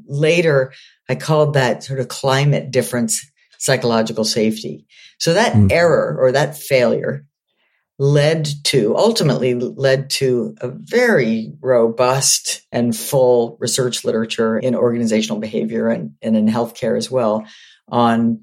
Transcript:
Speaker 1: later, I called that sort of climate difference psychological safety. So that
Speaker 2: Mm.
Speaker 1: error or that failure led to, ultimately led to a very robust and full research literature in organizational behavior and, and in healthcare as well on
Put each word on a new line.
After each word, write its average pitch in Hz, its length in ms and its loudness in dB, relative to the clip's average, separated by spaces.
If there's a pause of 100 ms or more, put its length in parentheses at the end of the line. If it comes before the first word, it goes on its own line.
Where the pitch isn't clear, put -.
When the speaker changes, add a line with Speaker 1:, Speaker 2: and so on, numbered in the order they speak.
Speaker 1:
later, 147 640 2 (380)
I 127 60 0
called 151 380 2
that 127 300 0
sort 135 160 -10
of 120 80 -4
climate 135 640 0
difference 120 540 -2 (340)
psychological 117 640 0
safety. - 640 -2 (340)
So 165 140 0
that 208 200 2
Speaker 2:
Mm. 104 180 6
Speaker 1:
error 156 480 2
or 131 120 4
that 147 260 0
failure 117 680 0 (760)
led 147 500 2 (160)
to, 113 320 2
ultimately 143 560 0
led 135 560 -2
to 120 520 -2
a 127 80 -8
very 135 920 0
robust 123 1000 0 (100)
and 120 240 -2
full 123 640 2
research 123 440 -4
literature 113 540 -2
in 123 180 -2
organizational 110 640 0
behavior 110 500 -4
and, 82 320 -6
and 110 140 0
in 107 120 2
healthcare 113 500 -2
as 113 140 -6
well 110 340 -2 (420)
on 117 560 2